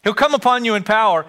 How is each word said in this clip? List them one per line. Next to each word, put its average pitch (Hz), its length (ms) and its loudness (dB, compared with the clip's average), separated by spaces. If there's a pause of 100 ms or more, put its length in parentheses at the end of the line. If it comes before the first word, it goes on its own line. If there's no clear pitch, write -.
"He'll 208 100 -2
come 294 180 0
upon 247 320 0
you 220 120 -2
in 190 80 -4
power, 208 440 0